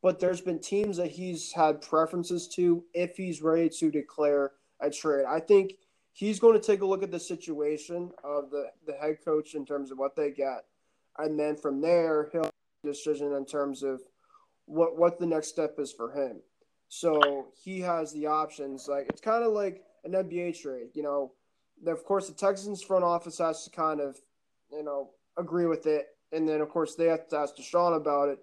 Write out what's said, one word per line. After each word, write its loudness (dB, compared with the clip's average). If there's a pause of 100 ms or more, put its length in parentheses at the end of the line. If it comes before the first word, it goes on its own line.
But 4
there's 2
been -2
teams 0
that -2
he's -8
had 4
preferences 0
to 2
if -2
he's -6
ready 4
to 0
declare 2 (280)
a 0
trade. 0
I 0
think 6 (400)
he's -2
going 10
to 4
take 4
a 0
look 2
at -6
the -4
situation -4 (120)
of -4
the, -4 (180)
the -8
head -2
coach 0
in -6
terms -6
of -12
what -4
they 0
get. -4 (540)
And -2
then 0
from -2
there, 4
he'll 0
make -2 (340)
a -2
decision -2
in -4
terms -4
of -4 (680)
what, 2
what 4
the 0
next 0
step -2
is -4
for -8
him. -4 (500)
So 2 (140)
he -10
has -4
the -6
options. -6
Like, -6
it's -8
kinda -2
like -4 (220)
an -6
N -2
B -6
A -4
trade, -10
you -8
know. -4 (540)
Of -6
course, 0
the -16
Texans -2
front 2
office 0
has -2
to -18
kind -2
of, -6 (540)
you -8
know, -6 (260)
agree 0
with 0
it. 2 (240)
And 0
then, 2
of -2
course, -2
they 2
have 0
to -2
ask -2
Deshaun 2
about 2
it. -4